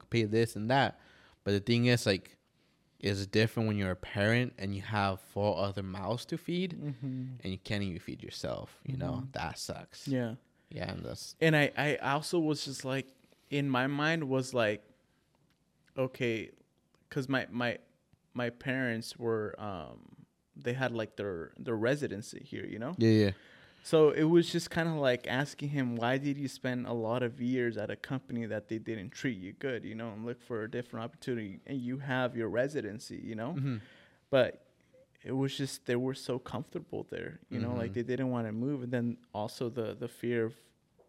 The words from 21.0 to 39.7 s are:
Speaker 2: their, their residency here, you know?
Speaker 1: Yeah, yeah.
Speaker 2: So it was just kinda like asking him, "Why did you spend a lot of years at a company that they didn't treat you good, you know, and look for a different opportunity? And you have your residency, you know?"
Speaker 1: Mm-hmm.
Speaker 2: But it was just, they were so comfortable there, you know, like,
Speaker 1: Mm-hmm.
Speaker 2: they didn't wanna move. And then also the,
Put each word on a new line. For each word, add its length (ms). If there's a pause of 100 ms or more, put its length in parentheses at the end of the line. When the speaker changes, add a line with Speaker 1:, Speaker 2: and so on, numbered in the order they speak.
Speaker 2:
their, 420
their 160
residency 680
here, 220
you 140
know? 180
Speaker 1:
Yeah, 120
yeah. 220 (540)
Speaker 2:
So 260
it 120
was 260
just 220
kinda 220
like 340
asking 420
him, 280
"Why 200
did 200
you 100
spend 400
a 60
lot 280
of 200
years 340
at 160
a 60
company 480
that 240
they 100
didn't 300
treat 280
you 140
good, 320
you 100
know, 200
and 120
look 160
for 220
a 80
different 320
opportunity? 640
And 140
you 160
have 400
your 100
residency, 720
you 140
know?" 200
Speaker 1:
Mm-hmm. 220 (520)
Speaker 2:
But 360 (560)
it 120
was 240
just, 280
they 120
were 160
so 260
comfortable 720
there, 400
you 100
know, 160
like, 160
Speaker 1:
Mm-hmm. 20
Speaker 2:
they 100
didn't 280
wanna 220
move. 300
And 100
then 240 (160)
also 360
the, 260